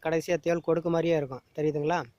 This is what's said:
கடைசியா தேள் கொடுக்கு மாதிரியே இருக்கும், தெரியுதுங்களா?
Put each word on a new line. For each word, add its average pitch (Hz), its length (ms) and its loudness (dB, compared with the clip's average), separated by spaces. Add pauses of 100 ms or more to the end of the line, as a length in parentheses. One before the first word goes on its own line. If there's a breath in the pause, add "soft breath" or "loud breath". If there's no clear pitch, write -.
கடைசியா 160 320 0
தேள் 170 220 0
கொடுக்கு 165 300 0
மாதிரியே 165 260 2
இருக்கும், 131 260 -4 (140)
தெரியுதுங்களா? 151 480 0 (160)